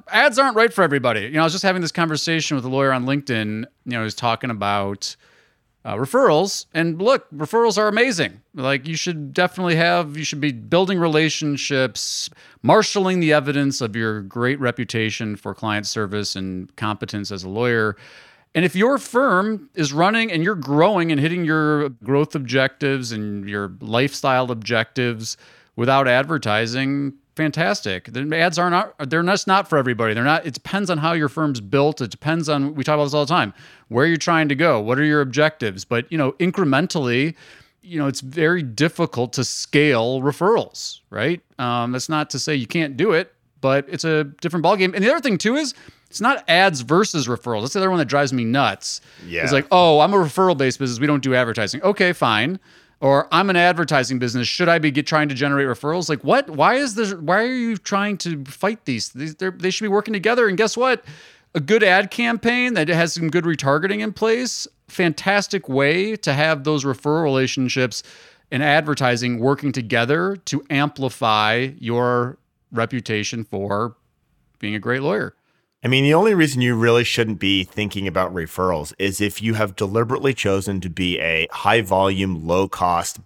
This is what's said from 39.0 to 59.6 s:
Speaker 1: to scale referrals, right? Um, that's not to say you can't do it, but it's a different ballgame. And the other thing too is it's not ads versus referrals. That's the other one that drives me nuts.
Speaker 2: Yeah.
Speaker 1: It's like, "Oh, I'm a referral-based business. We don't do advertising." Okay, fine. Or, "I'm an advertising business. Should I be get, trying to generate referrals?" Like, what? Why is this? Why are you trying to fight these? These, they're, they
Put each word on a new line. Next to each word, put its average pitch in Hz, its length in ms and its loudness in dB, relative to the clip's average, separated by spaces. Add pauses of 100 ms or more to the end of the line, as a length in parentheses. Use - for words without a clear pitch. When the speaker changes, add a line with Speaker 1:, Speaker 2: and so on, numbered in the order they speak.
Speaker 1:
to 131 100 -2
scale 131 800 -2
referrals, 143 800 -4 (100)
right? 135 300 -4 (180)
Um, 120 320 -2
that's 127 180 -6
not 151 220 -4
to 135 80 -8
say 151 160 -4
you 127 120 -4
can't 147 300 -4
do 196 140 0
it, 170 200 0 (300)
but 139 260 2
it's 175 160 -8
a 156 200 0 (180)
different 165 240 -2
ballgame. 185 300 2
And 196 80 0
the 226 80 4
other 330 100 2
thing 226 160 0
too 220 180 0
is 294 200 -4 (340)
it's - 120 -12
not 240 280 0
ads 175 320 4
versus 151 460 2
referrals. 117 340 -2
That's 131 120 -6
the 202 60 0
other 190 100 2
one 185 100 2
that 147 80 2
drives 143 260 2
me 123 120 0
nuts. 117 540 0 (260)
Speaker 2:
Yeah. 85 180 -2
Speaker 1:
It's 82 80 0
like, 135 200 2
"Oh, 170 280 8
I'm 175 140 4
a 202 40 4
referral-based 160 640 2
business. 123 220 -4
We 147 60 0
don't 147 160 2
do 131 120 2
advertising." 117 460 0
Okay, 185 320 2
fine. 127 460 2 (420)
Or, 139 300 4
"I'm 185 180 4
an 185 80 2
advertising 160 600 2
business. 120 300 -2
Should 175 220 0
I 170 100 4
be 156 100 2
get, 139 160 0
trying 151 240 2
to 139 60 -6
generate 139 320 0
referrals?" 147 400 -4
Like, 143 160 -4
what? 233 260 2
Why 160 260 2
is 262 200 -2
this? 208 180 -2
Why 170 300 0
are 254 100 -2
you 233 240 -2
trying 202 420 -2
to 156 260 -6
fight 208 400 -4
these? 120 240 -4
These, 151 260 -12
they're, 185 160 -4
they 185 180 -4